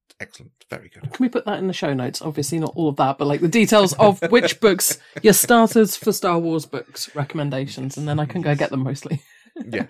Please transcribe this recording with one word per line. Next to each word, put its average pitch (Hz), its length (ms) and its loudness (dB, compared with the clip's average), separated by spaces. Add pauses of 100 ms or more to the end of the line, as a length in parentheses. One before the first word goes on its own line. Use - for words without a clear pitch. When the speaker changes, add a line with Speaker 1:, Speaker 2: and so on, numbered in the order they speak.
(200)
Speaker 1:
Excellent. - 320 -20 (180)
Very - 180 -14
good. - 140 -20
Speaker 2:
Can - 220 -6
we 247 40 2
put 240 160 -4
that 208 140 -4
in 190 80 -4
the 185 80 -2
show 156 180 -4
notes? 131 300 -6
Obviously 156 360 -6
not 160 160 -4
all 165 140 0
of 143 80 -2
that, 135 220 0
but, 143 80 -2
like, 143 160 0
the 175 60 2
details 208 460 4
of 202 260 4
Speaker 1:
<laughs> 170 100 -4
Speaker 2:
which - 300 2
books, - 380 2 (240)
your 208 120 8
starters 226 640 4
for - 160 -2
Star 175 260 -2
Wars 165 280 -2
books - 480 -12
recommendations, 139 840 -6
and 151 100 -6
then 147 100 -2
I 151 80 -2
can 175 160 -6
go 151 120 0
get - 160 -2
them 131 120 -4
mostly. 135 440 -6
<laughs> - 40 -20 (420)
Speaker 1:
Yeah, - 180 -4